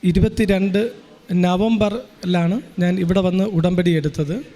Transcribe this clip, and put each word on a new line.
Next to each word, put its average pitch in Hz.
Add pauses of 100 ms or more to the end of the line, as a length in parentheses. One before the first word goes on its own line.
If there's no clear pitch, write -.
ഇരുപത്തിരണ്ട് 196 (420)
നവംബറിലാണ് 185 (180)
ഞാൻ 180
ഇവിടെ 185
വന്ന് 185
ഉടമ്പടി 175
എടുത്തത്. 156 (120)